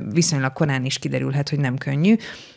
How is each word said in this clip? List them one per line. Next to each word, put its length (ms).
viszonylag 400
korán 320
is 140
kiderülhet, 500
hogy 100
nem 200
könnyű, 380